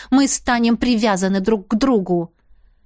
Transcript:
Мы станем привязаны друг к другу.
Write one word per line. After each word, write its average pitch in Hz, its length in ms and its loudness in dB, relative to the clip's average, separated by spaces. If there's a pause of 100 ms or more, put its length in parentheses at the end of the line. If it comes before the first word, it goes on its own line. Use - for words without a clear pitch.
Мы 269 180 2
станем 233 500 0
привязаны 202 640 0
друг 196 260 -2
к - 80 -2
другу. 190 580 0 (520)